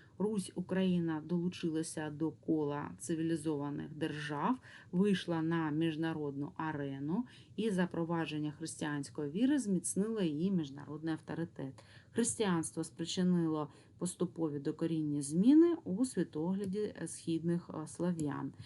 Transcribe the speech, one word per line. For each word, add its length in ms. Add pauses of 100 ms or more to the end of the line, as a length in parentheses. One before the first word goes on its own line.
(180)
Русь 380
Україна 720
долучилася 840
до 220
кола 680
цивілізованих 920
держав, 640 (360)
вийшла 500
на 300
міжнародну 840
арену, 680 (300)
і 140
запровадження 800
християнської 800
віри 280
зміцнило 600
її 300
міжнародний 640
авторитет. 720 (280)
Християнство 720
спричинило 840 (300)
поступові 640
докорінні 600
зміни 640
у 220
світогляді, 720
е, 280
східних, 640
е, 180
слов'ян. 640 (140)